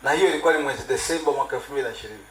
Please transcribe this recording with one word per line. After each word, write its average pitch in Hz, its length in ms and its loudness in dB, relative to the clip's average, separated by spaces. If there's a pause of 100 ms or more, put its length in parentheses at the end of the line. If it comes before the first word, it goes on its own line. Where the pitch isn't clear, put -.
Na 135 80 2
hiyo 170 180 6
ilikuwa 156 240 4
ni 151 100 2
mwezi 135 200 -4
Desemba 156 480 0
mwaka - 240 -2
elfu 123 160 -8
mbili 131 160 -2
na 113 60 -6
ishirini. 107 380 -14